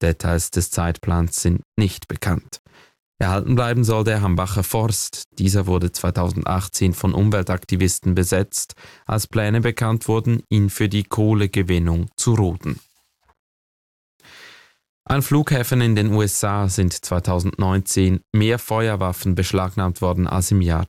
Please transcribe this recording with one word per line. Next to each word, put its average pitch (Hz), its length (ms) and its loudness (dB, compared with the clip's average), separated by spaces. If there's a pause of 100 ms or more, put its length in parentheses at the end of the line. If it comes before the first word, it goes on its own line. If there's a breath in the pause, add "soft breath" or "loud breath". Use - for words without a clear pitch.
Details 85 520 -2
des - 180 -2
Zeitplans 85 720 -2
sind 87 200 2 (140)
nicht - 300 -2
bekannt. - 540 -6 (580 soft breath)
Erhalten 98 360 0
bleiben 120 280 2
soll 110 220 2
der 107 160 2
Hambacher 95 420 0
Forst. - 600 -2 (140)
Dieser 95 280 2
wurde 90 240 0
zweitausendachtzehn 90 1000 -2
von 95 220 -2
Umweltaktivisten 92 1000 0
besetzt, 92 600 -2 (320 loud breath)
als 110 200 -2
Pläne 110 360 0
bekannt 113 440 -2
wurden, 113 440 0
ihn 101 180 4
für 104 220 0
die 104 140 0
Kohlegewinnung 95 1120 0
zu 117 180 0
roden. 85 440 -2 (2250 loud breath)
An 139 160 0
Flughäfen 135 580 2
in 113 160 4
den 104 160 2
U 107 80 2
S 104 240 0
A 101 240 0
sind 92 240 0
zweitausendneunzehn 92 1300 0 (120)
mehr 110 260 2
Feuerwaffen 98 760 -2
beschlagnahmt 92 680 -2
worden 90 240 0
als - 240 -2
im 101 100 4
Jahr 85 280 0